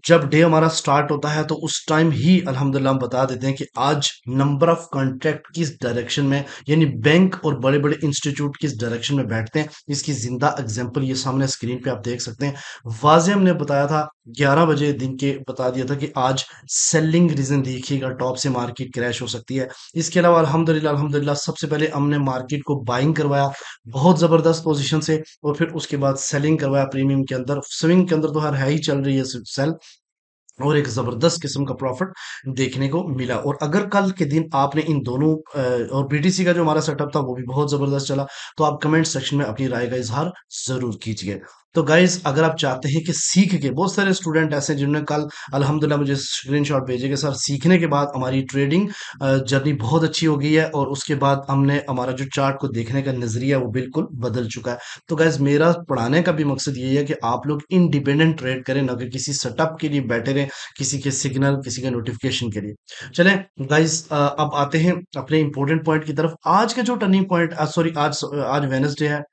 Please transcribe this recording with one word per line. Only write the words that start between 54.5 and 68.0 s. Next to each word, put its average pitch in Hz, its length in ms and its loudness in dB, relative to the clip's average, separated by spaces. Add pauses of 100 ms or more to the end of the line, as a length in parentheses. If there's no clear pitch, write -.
है। 120 60 -8 (300)
तो 160 80 -2
गाइस 156 240 4
मेरा 147 320 4
पढ़ाने 139 500 0
का 175 100 2
भी 156 120 0
मकसद 139 320 -2
यही 131 200 0
है 147 80 2
कि 147 100 -4 (100)
आप 123 220 -2
लोग 147 240 -2
इंडिपेंडेंट 156 680 4
ट्रेड 127 260 -4
करें, 135 180 0
ना 127 120 -2
कि 120 140 -6
किसी 131 240 -6
सेटअप 156 480 -2
के 156 80 -2
लिए 143 120 0
बैठे 117 320 -2
रहें, 139 160 0 (300)
किसी 139 200 -4
के 131 120 -2
सिग्नल, 139 460 0
किसी 123 260 -8
के 131 80 -2
नोटिफिकेशन 117 600 -4
के 104 100 -6
लिए। 104 120 -8 (360)
चलें 190 360 2 (160)
गाइस, 156 520 2
अ, 143 260 2
अब 147 160 0
आते 147 240 0
हैं 175 240 2 (140)
अपने 151 240 0
इंपॉर्टेंट 147 440 0
पॉइंट 156 200 0
की 151 80 -8
तरफ। 160 220 0 (120)
आज 202 260 4
का 254 100 -2
जो 240 140 0
टर्निंग 190 280 4
पॉइंट, 170 280 0
अ, 156 120 -2
सॉरी, 165 340 0
आज, 147 220 -2 (260)